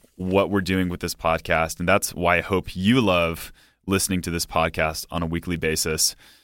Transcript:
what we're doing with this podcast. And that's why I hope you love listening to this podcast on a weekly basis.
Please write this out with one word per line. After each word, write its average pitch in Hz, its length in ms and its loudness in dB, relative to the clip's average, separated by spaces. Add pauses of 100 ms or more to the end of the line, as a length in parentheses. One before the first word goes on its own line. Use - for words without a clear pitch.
(180)
what 92 340 2
we're 98 100 2
doing 92 260 0
with 87 120 -6
this 85 160 -6
podcast. 82 640 0
And 90 100 0
that's 98 240 2
why 87 240 2
I 82 40 2
hope 90 340 -2
you 107 260 4
love 87 500 0 (340)
listening 92 360 0
to 85 100 -6
this 85 140 -2
podcast 80 680 -2
on 85 120 -4
a 82 40 -2
weekly 85 300 -4
basis. 80 580 -2 (280)